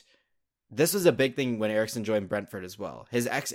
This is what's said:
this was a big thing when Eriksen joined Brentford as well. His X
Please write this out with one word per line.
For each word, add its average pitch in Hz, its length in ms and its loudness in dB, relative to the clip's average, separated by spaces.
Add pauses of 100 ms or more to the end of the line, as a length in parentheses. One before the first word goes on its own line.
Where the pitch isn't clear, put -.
(680)
this 151 240 2
was 185 140 4
a 160 40 8
big 131 240 2
thing 127 220 -2
when 107 140 0
Eriksen 110 320 0
joined 104 260 0
Brentford 101 340 -4
as 92 140 -14
well. 76 320 -10
His 120 160 0
X 135 300 -4